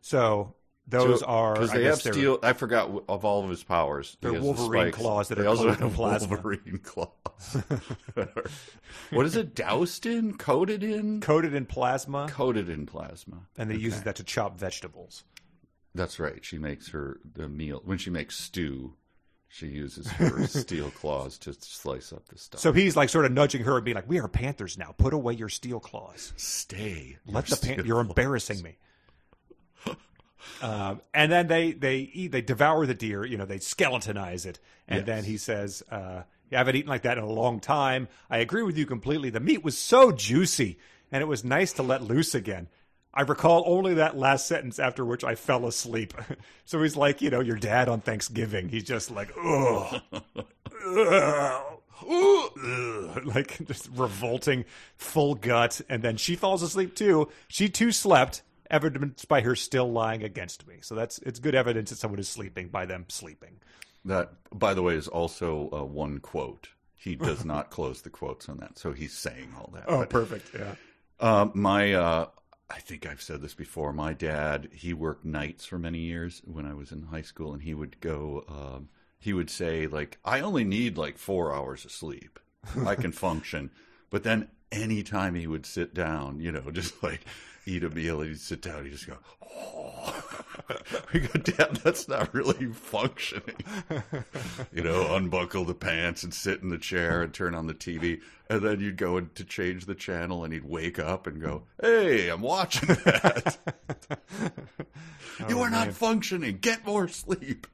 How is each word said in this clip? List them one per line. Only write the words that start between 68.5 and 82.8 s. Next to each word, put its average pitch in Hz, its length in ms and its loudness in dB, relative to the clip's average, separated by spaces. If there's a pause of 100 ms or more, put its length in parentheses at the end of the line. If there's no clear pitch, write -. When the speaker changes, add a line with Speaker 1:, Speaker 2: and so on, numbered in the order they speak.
Speaker 2:
that, - 200 -16
so 80 160 -6
he's 73 200 -10
saying - 440 -12
all - 160 -16
that. - 140 -14
Speaker 1:
Oh, 165 140 4
Speaker 2:
But, - 100 -2
Speaker 1:
perfect, 113 420 0
yeah. 101 220 -8 (440)
Speaker 2:
uh, 107 360 8
my, 101 380 4
uh, 85 340 4 (440)
I - 80 -12
think 78 280 -14
I've 71 140 -12
said 76 200 -10
this 71 140 -12
before. 76 360 -6
My 76 220 -4
dad, 76 580 -2
he 87 220 -8
worked 78 320 -4
nights 76 400 -6
for 90 140 -8
many 82 200 -6
years 85 460 -8
when 78 220 -10
I 73 80 -10
was 71 160 -14
in 76 120 -12
high 80 200 -10
school, 78 280 -10
and 73 120 -12
he 80 100 -8
would 76 260 -10
go, 73 480 -6
um, 71 420 -12 (280)
he 104 160 -4
would 87 160 -2
say, 80 380 -2
like, 73 360 -6
"I 123 180 0
only 175 220 0
need, 104 340 0
like, 73 200 -6
four 87 360 -2
hours 69 300 -8
of - 80 -20
sleep. - 480 -14 (460)